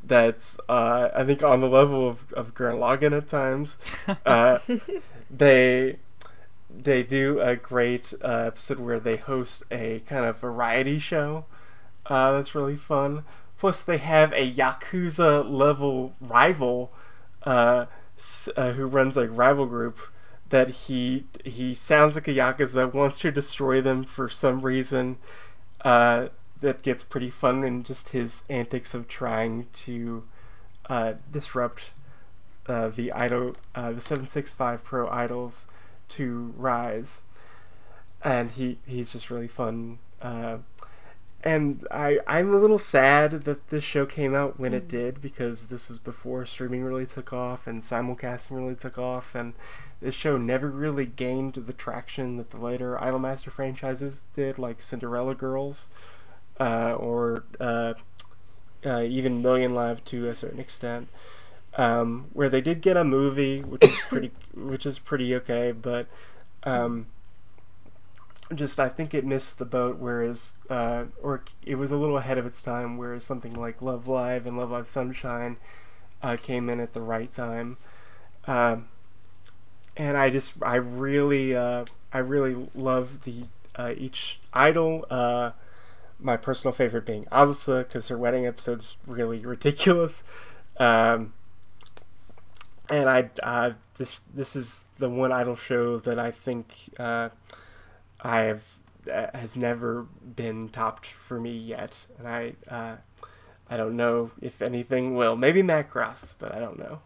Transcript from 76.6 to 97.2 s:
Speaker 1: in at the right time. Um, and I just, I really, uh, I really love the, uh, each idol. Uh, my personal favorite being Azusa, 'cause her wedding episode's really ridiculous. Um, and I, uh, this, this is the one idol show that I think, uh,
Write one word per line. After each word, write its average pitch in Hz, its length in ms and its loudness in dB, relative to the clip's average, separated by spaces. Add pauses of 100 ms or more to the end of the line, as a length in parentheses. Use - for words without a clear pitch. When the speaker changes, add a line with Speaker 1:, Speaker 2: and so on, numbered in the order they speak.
Speaker 1:
in 120 100 -2
at 117 140 -6
the 120 80 -8
right 113 320 -4
time. 120 460 -6 (680)
Um, 120 420 2 (1080)
and 143 220 0
I 135 100 8
just, - 340 0
I 123 140 2
really, 135 800 2
uh, 123 300 0 (260)
I 135 60 0
really 131 560 0
love 131 500 0
the, 123 200 -8 (320)
uh, 120 200 -4
each - 420 -6 (140)
idol. 160 560 4
Uh, 120 440 0 (680)
my 123 160 2
personal 131 380 -2
favorite 117 320 0
being 107 260 -6
Azusa, 135 560 6
'cause 117 200 -6
her 120 100 -4
wedding 123 280 2
episode's 120 600 -6
really 117 400 -2
ridiculous. 156 800 4 (520)
Um, 113 560 6 (1600)
and 143 180 6
I, 127 220 6 (120)
uh, 120 300 0 (240)
this, - 240 -8 (140)
this 135 220 -6
is 117 260 -8 (160)
the 135 100 0
one 127 240 2
idol 123 240 0
show 120 440 0
that 120 180 -2
I 120 140 -2
think, 120 340 -6 (320)
uh, 117 320 -2 (920)